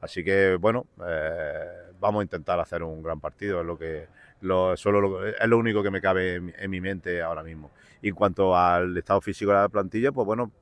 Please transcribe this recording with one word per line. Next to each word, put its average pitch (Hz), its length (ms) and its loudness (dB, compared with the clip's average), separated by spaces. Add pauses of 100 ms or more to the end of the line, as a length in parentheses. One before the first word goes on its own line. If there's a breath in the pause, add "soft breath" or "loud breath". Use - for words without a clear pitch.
Así - 220 -8
que, 95 320 4
bueno, 110 320 0 (180)
eh, 82 920 -6
vamos 104 220 0
a - 20 0
intentar 87 360 -2
hacer 82 220 -4
un 80 220 -10
gran 80 160 -6
partido, 90 400 -4
es 85 80 -4
lo 85 100 -6
que, 80 300 -8 (340 loud breath)
lo, 92 340 2
solo 101 260 2
lo, 95 260 -2
es 110 200 -2
lo 117 100 6
único 110 260 2
que 98 80 0
me 95 100 -4
cabe 92 340 0
en, 87 220 -10
en 98 140 -8
mi 92 100 -4
mente 90 400 -4
ahora 82 220 -6
mismo. 80 280 -16 (300 soft breath)
Y 104 60 -2
en 98 80 -4
cuanto 95 420 4
al 87 400 4
estado 98 240 2
físico 101 300 -2
de 101 60 6
la 101 120 4
plantilla, 107 420 0
pues 131 140 0
bueno 110 260 -2 (100)